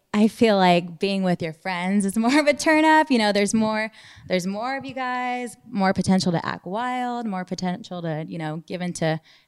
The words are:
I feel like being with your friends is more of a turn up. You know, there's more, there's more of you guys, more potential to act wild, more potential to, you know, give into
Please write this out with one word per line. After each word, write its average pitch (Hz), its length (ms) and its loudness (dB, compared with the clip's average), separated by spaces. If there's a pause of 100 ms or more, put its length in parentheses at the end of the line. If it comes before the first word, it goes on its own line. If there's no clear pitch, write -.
(140)
I 214 140 6
feel 220 300 2
like 175 420 4
being 196 240 -2
with 180 180 0
your 160 120 -6
friends 185 520 -2
is 196 120 -2
more 240 220 2
of 285 80 2
a 294 60 4
turn 311 320 2
up. 311 260 6
You 247 80 4
know, 208 120 2
there's 202 220 0
more, 220 380 0 (360)
there's 180 200 -2
more 226 300 -4
of 262 80 -10
you 269 80 -12
guys, 247 600 -6 (140)
more 190 240 2
potential 185 380 2
to 165 140 0
act - 200 -6
wild, 240 640 -4
more 185 180 -6
potential 180 560 -6
to, 160 260 -4
you 170 100 -10
know, 156 280 -6
give 180 160 -8
into 165 380 -2 (280)